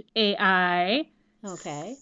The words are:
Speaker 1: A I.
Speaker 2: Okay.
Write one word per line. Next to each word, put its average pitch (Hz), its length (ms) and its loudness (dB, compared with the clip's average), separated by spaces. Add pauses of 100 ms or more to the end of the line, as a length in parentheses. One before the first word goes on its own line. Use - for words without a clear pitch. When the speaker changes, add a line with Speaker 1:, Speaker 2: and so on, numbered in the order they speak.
(160)
Speaker 1:
A 208 220 2
I. 185 680 2 (360)
Speaker 2:
Okay. 180 580 -10